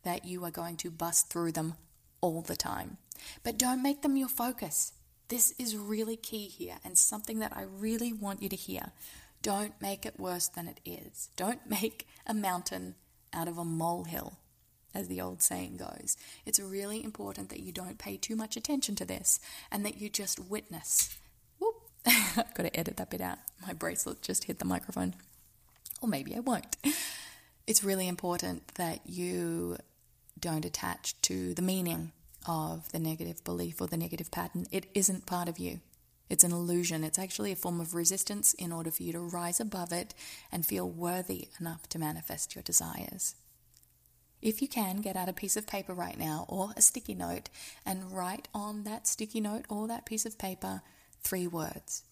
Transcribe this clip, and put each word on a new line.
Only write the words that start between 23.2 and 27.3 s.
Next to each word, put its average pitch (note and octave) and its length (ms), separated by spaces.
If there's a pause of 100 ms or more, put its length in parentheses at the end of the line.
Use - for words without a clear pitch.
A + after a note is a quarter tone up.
out. - 180 (260)
My F#3+ 80
bracelet E3 480
just - 240
hit - 140
the F#3 60
microphone. - 500 (880)
Or A#3+ 60
maybe C#3 260
I A#3+ 60
won't. A#3+ 360 (920)